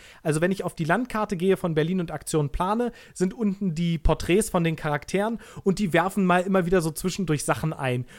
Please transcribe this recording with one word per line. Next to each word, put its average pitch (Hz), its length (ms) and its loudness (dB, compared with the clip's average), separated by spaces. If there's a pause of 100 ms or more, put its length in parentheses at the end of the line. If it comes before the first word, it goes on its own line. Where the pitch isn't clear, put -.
(220)
Also 156 180 0
wenn 180 120 2
ich 190 120 -6
auf 175 120 -6
die 165 80 -4
Landkarte 208 520 -2
gehe 185 220 2
von 170 160 -2
Berlin 165 260 0
und 170 120 -6
Aktion 151 380 -2
Plane, 226 420 -2 (200)
sind 185 220 -2
unten 196 400 -2
die 170 240 0
Porträts 170 500 2
von 180 160 0
den 160 120 0
Charakteren 185 600 -4 (260)
und 196 160 0
die 190 120 -2
werfen 185 320 2
mal 180 200 4
immer 190 200 2
wieder 180 160 4
so 160 120 0
zwischendurch 160 520 -2
Sachen 156 300 -2
ein. 123 320 -2 (120)